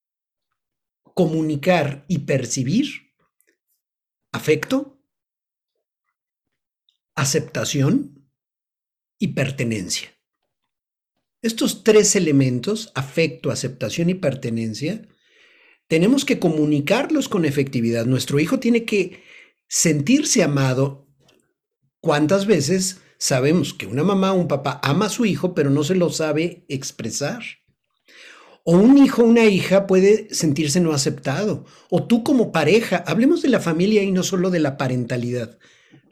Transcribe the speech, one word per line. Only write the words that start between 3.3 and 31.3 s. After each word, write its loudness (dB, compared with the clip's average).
afecto, -4
aceptación -2
y -2
pertenencia. -6
Estos -4
tres 4
elementos, 0
afecto, -4
aceptación -4
y -2
pertenencia, -6
tenemos 2
que 0
comunicarlos 0
con 0
efectividad. -2
Nuestro -2
hijo 0
tiene 0
que -4
sentirse 2
amado. 0
¿Cuántas 2
veces 0
sabemos 0
que -14
una -2
mamá 0
o 0
un 0
papá -4
ama 0
a -2
su -2
hijo, -2
pero 0
no 2
se -2
lo 2
sabe -4
expresar? -8
O 6
un 8
hijo 6
o 6
una 6
hija 4
puede 4
sentirse 0
no 2
aceptado. -4